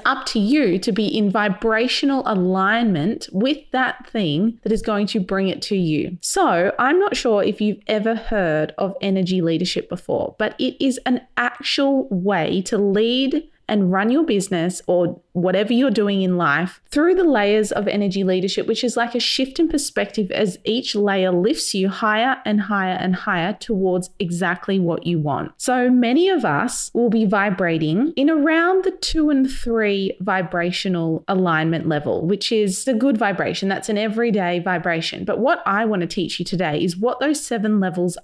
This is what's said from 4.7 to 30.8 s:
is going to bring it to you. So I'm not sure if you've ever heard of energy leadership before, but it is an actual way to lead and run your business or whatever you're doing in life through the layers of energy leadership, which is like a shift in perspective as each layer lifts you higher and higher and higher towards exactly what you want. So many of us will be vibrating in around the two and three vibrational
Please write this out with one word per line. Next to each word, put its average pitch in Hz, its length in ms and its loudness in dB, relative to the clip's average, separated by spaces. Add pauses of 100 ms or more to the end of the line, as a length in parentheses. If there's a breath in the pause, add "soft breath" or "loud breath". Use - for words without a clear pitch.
is 220 100 0
going 208 280 0
to 226 100 -2
bring 190 300 0
it - 140 -4
to 202 140 -2
you. 165 440 0
So 196 580 2
I'm 285 220 2
not 403 160 0
sure 214 260 2
if - 180 -2
you've 208 280 -2
ever 220 260 0
heard 175 640 -2
of 190 220 -2
energy 185 420 0
leadership 165 460 -2
before, - 500 -4
but 214 220 -2
it 254 200 -4
is 262 240 0
an 247 160 0 (160)
actual 269 760 0
way 185 520 0
to 214 160 -2
lead 233 640 2 (280 loud breath)
and 196 220 2
run 196 160 2
your 294 160 4
business 185 640 0
or 180 340 2 (140)
whatever 185 380 0
you're 254 180 4
doing 202 320 2
in 185 140 2
life 165 440 0 (100)
through 339 240 4
the 370 80 2
layers 214 480 4
of 202 160 -2
energy 196 380 0
leadership, 185 420 0
which 220 160 -2
is 240 140 -2
like 240 180 -2
a 240 60 -2
shift 262 400 -2
in 320 80 4
perspective 208 640 -2
as 190 320 0
each 226 320 -2
layer 196 340 2
lifts 190 440 0
you 190 140 2
higher 226 580 0
and 214 160 2
higher 196 320 -2
and 185 200 0
higher 180 380 -2
towards 185 680 -2
exactly 175 600 -2
what 170 260 -2
you 170 120 0
want. 147 400 -2
So 247 320 2
many 254 400 4
of 277 160 2
us 160 480 -2
will 233 160 2
be 220 160 2
vibrating 190 880 0
in 277 140 2
around 330 540 2
the 381 60 0
two 311 380 -2
and 269 200 2
three 214 720 -2
vibrational 180 1120 -2